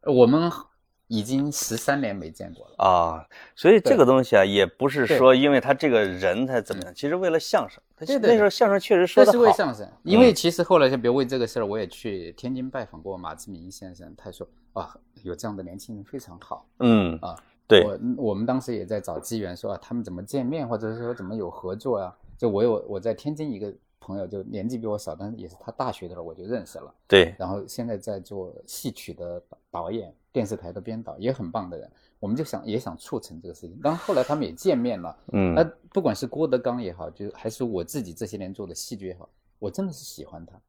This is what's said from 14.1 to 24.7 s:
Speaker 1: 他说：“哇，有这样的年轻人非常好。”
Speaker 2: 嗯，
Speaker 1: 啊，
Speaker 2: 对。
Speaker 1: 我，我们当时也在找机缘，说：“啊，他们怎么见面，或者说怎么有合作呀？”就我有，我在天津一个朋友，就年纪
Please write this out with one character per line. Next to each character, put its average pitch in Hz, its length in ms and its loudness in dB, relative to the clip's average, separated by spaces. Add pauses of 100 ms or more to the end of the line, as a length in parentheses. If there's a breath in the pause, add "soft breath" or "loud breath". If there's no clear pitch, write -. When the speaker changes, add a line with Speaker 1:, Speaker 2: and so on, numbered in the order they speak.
Speaker 1:
他 92 140 -16
说 - 160 -16 (260)
：“哇， - 180 -10 (300)
有 90 140 -10
这 - 120 -10
样 104 80 -8
的 98 60 -14
年 90 160 -16
轻 110 180 -16
人 101 80 -16
非 - 140 -16
常 87 220 -18
好。” - 260 -14 (140)
Speaker 2:
嗯， 104 420 4
Speaker 1:
啊， 85 160 -12 (300 soft breath)
Speaker 2:
对。 101 180 10
Speaker 1:
我， 101 140 -4 (180)
我 113 160 -2
们 104 120 -4
当 127 140 -2
时 123 160 -8
也 101 100 -8
在 101 140 -6
找 85 180 -10
机 113 220 -6
缘， 90 160 -8
说 101 200 -8
：“啊， - 60 -14
他 - 120 -12
们 120 100 -6
怎 98 80 -12
么 90 100 -10
见 123 240 -6
面， 143 220 -6
或 117 100 -4
者 110 200 -6
说 120 160 -6
怎 117 100 -10
么 95 120 -10
有 95 140 -6
合 90 240 -10
作 110 280 -4
呀？” 90 120 -10 (240)
就 120 120 -2
我 101 140 2
有， 117 260 0
我 98 100 -6
在 107 140 -4
天 147 200 -6
津 151 180 -8
一 101 80 -8
个 101 120 -10 (280)
朋 95 180 -12
友， 98 80 -6
就 95 180 -10
年 104 240 -8
纪 123 100 -6